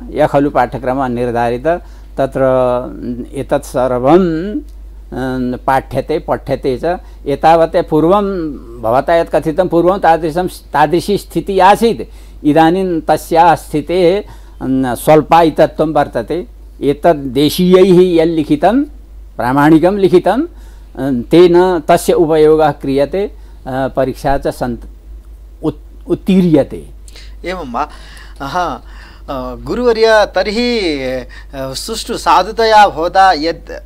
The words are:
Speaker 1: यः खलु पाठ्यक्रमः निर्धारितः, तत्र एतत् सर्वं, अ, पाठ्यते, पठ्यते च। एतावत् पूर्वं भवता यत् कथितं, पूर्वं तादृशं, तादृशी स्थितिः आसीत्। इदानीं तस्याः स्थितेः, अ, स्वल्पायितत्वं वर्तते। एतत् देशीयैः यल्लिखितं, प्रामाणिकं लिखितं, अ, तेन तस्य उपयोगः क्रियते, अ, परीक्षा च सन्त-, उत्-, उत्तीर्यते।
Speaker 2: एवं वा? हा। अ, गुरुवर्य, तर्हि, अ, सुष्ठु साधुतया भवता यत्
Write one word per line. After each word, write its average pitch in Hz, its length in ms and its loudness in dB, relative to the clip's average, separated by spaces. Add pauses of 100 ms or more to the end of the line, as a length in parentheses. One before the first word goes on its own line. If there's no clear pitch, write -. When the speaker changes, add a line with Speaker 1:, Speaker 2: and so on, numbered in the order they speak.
(120)
Speaker 1:
यः 143 160 0
खलु 143 220 0
पाठ्यक्रमः 127 580 -2
निर्धारितः, 123 720 -2 (380)
तत्र 135 240 -2 (920)
एतत् 139 300 -4
सर्वं, 156 960 0
अ, 294 40 -12 (960)
पाठ्यते, 135 600 -2
पठ्यते 135 640 -6
च। 175 140 -2 (300)
एतावत् 160 640 2
पूर्वं 170 640 0 (280)
भवता 131 340 0
यत् 170 200 0
कथितं, 160 320 -2
पूर्वं 170 320 0
तादृशं, 165 480 0
तादृशी 156 680 -2
स्थितिः 185 480 -2
आसीत्। 196 800 0
इदानीं 160 560 2
तस्याः 165 540 2
स्थितेः, 170 640 -2
अ, 208 40 -8 (720)
स्वल्पायितत्वं 156 1000 2
वर्तते। 147 540 -4 (340)
एतत् 143 360 2
देशीयैः 175 1040 4
यल्लिखितं, 165 640 0 (520)
प्रामाणिकं 147 600 2
लिखितं, 180 440 2
अ, 339 60 -4 (840)
तेन 175 560 4
तस्य 170 260 2
उपयोगः 156 580 4
क्रियते, 139 500 -2
अ, 226 100 -6 (360)
परीक्षा 131 680 -2
च 139 100 -4
सन्त-, 123 400 -6 (760)
उत्-, - 440 -8
उत्तीर्यते। 170 920 0 (460)
Speaker 2:
एवं 170 260 -10
वा? 135 180 -6 (520)
हा। 139 400 -6 (480)
अ, 127 340 -8
गुरुवर्य, 220 440 0
तर्हि, 202 1000 0
अ, 127 60 -6 (400)
सुष्ठु 139 640 -8
साधुतया 208 680 2
भवता 175 440 2
यत् 160 400 -4 (140)